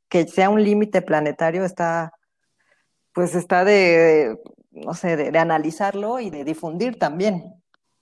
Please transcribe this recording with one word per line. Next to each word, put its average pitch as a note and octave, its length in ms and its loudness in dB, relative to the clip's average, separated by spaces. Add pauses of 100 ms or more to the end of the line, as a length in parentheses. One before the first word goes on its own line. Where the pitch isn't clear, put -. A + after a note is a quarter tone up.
que E3 180 2
sea F#3+ 220 0
un G#3+ 140 2
límite G#3 380 0
planetario D#3+ 600 -2
está, E3+ 480 -4 (1000)
pues, F3 220 -2
está F3+ 280 2
de, E3 760 4 (340)
no B2 220 -10
sé, E3+ 220 -4
de, C#3+ 160 -2
de D#3+ 80 2
analizarlo G3 800 -2
y A3 100 -8
de D3+ 140 -12
difundir F3 560 -6
también F3 540 -4 (480)